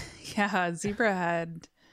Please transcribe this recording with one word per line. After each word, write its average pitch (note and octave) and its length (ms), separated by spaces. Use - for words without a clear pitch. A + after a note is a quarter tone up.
<laughs> - 240
yeah, F#3+ 360
Zebrahead. E3+ 960